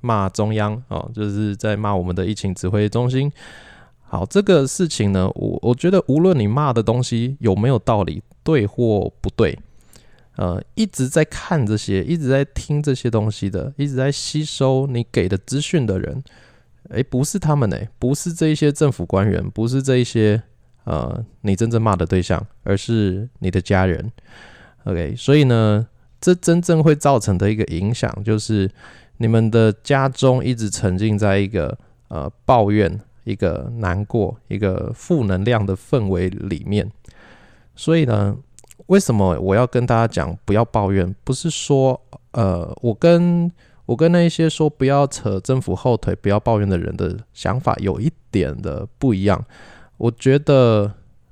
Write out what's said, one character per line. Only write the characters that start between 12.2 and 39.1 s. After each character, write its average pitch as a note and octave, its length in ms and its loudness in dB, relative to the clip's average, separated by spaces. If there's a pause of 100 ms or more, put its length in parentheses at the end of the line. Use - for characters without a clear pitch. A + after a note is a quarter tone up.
在 C3+ 160 2
听 - 360 -4
这 C#3+ 140 -2
些 A#2+ 160 -4
东 G#2+ 180 0
西 G2+ 200 -6
的， G2 260 -6
一 C#3 100 -2
直 C#3 100 -4
在 C3 140 0
吸 D3+ 360 -4
收 C3+ 420 0
你 A#2+ 240 -4
给 F2+ 160 0
的 F#2+ 100 0
资 C3 220 -6
讯 D3 260 0
的 F#2+ 140 -2
人， E2 240 -6 (680)
诶， B2+ 140 -2
不 B2+ 180 -2
是 D3+ 160 -2
他 D#3 160 0
们 C3 180 2
诶， - 180 -6 (100)
不 B2+ 160 0
是 - 160 -6
这 D#3+ 160 0
一 D#3 80 2
些 D3 160 2
政 C#3+ 180 2
府 F2+ 160 -4
官 F#2+ 240 2
员， F#2 220 -2
不 A2 160 -2
是 C3 160 -2
这 C3 140 2
一 B2 80 2
些， G#2+ 360 2 (440)
呃， C#2+ 360 -4 (200)
你 G2+ 120 -2
真 A2+ 160 0
正 A#2 120 0
骂 A2 120 2
的 F2+ 120 0
对 F#2 160 0
象， F2+ 260 -4 (160)
而 G2 140 0
是 G#2 500 -2 (120)
你 F#2 120 -4
的 F#2 100 0
家 F#2 240 2
人。 F#2 240 -2 (760)
OK， E2+ 320 -4
所 C#3 180 2
以 D3+ 80 6
呢， A2+ 420 2 (360)
这 - 120 4
真 F3 280 2
正 E3 200 2
会 D3+ 140 6
造 C#3+ 240 2
成 G2 180 0
的 G2 140 2
一 A2 60 -2
个 G#2+ 80 0
影 F#2 280 -2
响， - 300 -6
就 G#2+ 160 0
是 G2+ 320 0 (460)
你 A#2 100 0
们 A2+ 240 4
的 A2+ 180 6 (140)
家 C3+ 240 0
中 B2+ 340 2
一 B2 140 -2
直 A2 140 -4
沉 F2+ 280 -2
浸 G#2+ 220 0
在 G2+ 200 2
一 G2+ 60 0
个， F#2+ 320 -4 (300)
呃， C#2+ 240 -8 (140)
抱 A2 260 4
怨、 G#2 260 2 (280)
一 G#2 100 -4
个 F2 340 -4 (100)
难 G2 260 -2
过、 G#2+ 320 -2 (100)
一 G2+ 100 -6
个 G2 380 -2
负 D3+ 300 -2
能 F#2+ 180 0
量 A2+ 220 2
的 G2 100 -2
氛 A2 320 -2
围 F#2 220 0
里 E2+ 360 -6
面。 G2+ 240 -2 (880)
所 E3 220 2
以 D#3 80 2
呢， G#2 320 0 (480)
为 F#3 120 4
什 G3 160 2